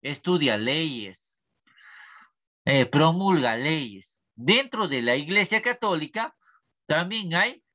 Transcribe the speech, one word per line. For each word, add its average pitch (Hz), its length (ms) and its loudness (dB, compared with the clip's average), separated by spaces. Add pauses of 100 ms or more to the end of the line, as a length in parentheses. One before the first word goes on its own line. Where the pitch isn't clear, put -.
Estudia 143 560 0
leyes, 120 800 -6 (1300)
eh, 135 180 4
promulga 160 720 4
leyes. 127 640 -6 (140)
Dentro 214 540 0
de 135 120 -2
la 120 160 2
Iglesia 190 460 0
Católica 214 760 -4 (480)
también 175 500 -4
hay 214 300 -2 (100)